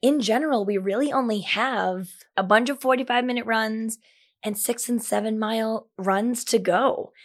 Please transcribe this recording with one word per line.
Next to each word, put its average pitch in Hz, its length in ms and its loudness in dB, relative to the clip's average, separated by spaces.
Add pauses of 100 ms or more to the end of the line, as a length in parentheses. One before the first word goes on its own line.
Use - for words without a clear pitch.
in 285 200 4
general, 226 440 2
we 202 140 0
really 202 340 -2
only 226 280 0
have 190 680 -2 (280)
a 190 60 2
bunch 220 280 4
of 277 100 -6
forty-five 254 440 2
minute 247 220 -4
runs 220 520 -2 (440)
and 208 160 -4
six - 300 -2
and 240 120 0
seven 214 380 -2
mile 220 580 -2
runs 202 500 0
to 226 120 2
go. 190 540 0 (120)